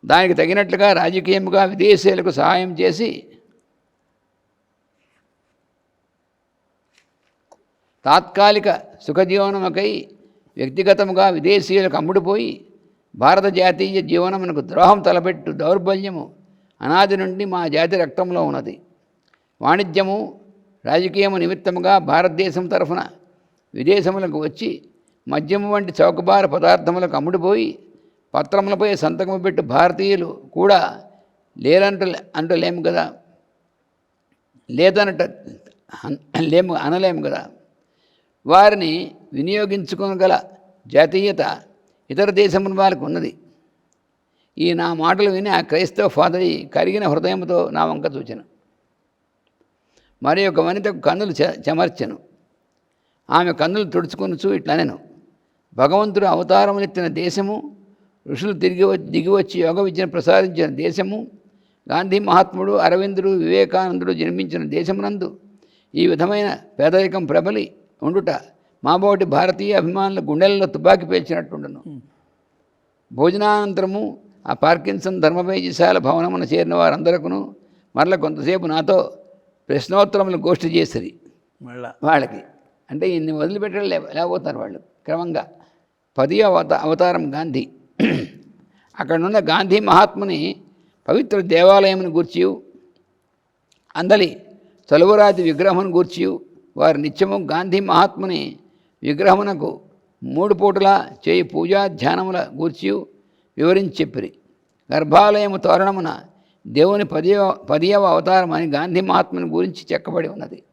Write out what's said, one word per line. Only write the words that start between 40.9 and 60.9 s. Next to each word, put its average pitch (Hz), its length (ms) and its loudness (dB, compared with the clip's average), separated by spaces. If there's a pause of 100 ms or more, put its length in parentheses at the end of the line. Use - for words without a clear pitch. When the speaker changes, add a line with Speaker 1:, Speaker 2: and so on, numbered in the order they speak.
Speaker 1:
ఇతర 196 200 0
దేశముల 190 440 2
వారికి 190 300 2
ఉన్నది. 160 340 -6 (1200)
ఈ 170 140 0
నా 170 220 -2
మాటలు 185 360 0
విని 190 200 -4
ఆ 175 100 2
క్రైస్తవ 180 480 -2
ఫాదరి 170 680 0
కరిగిన 185 340 0
హృదయంతో 175 640 -2
నా 156 140 0
వంక 156 200 -4 (120)
చూచెను. 117 280 -14 (1800)
మరి 170 240 0
ఒక 165 140 0
వనితకు 180 380 -2
కన్నులు 180 320 -2
చె-, 151 380 -2
చెమర్చెను. 160 500 -4 (1120)
ఆమె 175 220 2
కన్నులు 175 380 -2
తుడుచుకొనుచు 180 600 -4
ఇట్లనెను, 156 480 -2 (760)
"భగవంతుడు 196 520 2
అవతారములెత్తిన 190 800 0
దేశము, 180 680 -6 (520)
ఋషులు 170 240 -6
తిరిగి 180 320 0
వ-, 196 120 2
దిగి 165 320 -4
వచ్చి 196 320 0
యోగ 170 200 0
విద్యను 185 300 -2
ప్రసాదించిన 170 560 2
దేశము, 175 600 -6 (640)